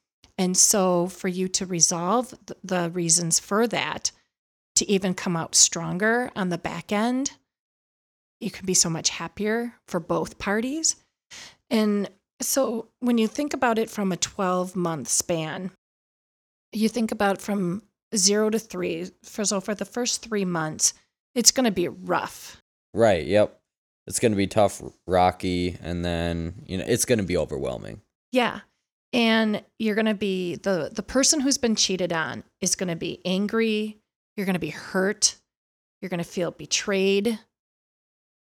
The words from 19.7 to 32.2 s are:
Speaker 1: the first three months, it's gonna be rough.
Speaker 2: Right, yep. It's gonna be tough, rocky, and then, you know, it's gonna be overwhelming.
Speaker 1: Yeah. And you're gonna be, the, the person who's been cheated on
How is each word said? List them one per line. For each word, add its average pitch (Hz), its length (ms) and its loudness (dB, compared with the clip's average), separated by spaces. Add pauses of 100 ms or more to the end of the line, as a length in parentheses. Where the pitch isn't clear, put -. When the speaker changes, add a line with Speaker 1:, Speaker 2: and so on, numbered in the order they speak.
Speaker 1:
the 202 100 -6
first - 380 -4
three 214 220 -2
months, 160 480 0 (420)
it's 240 160 0
gonna 247 200 -2
be 175 180 -4
rough. - 720 -8 (320)
Speaker 2:
Right, 95 320 4
yep. 101 340 2 (480)
It's - 120 -6
gonna 110 160 4
be 98 120 2
tough, 104 340 2 (240)
rocky, 90 800 2
and 87 220 -4
then, 85 600 -2
you 92 120 -6
know, 71 100 -4
it's 117 180 2
gonna 113 180 2
be 87 140 0
overwhelming. 64 640 -4 (300)
Speaker 1:
Yeah. 240 300 0 (500)
And 226 520 2 (140)
you're 214 180 0
gonna 220 200 2
be, 190 400 -2
the, 180 380 -2
the - 100 -6
person 277 360 2
who's 269 180 2
been 226 180 2
cheated 180 380 0
on 127 300 -4 (180)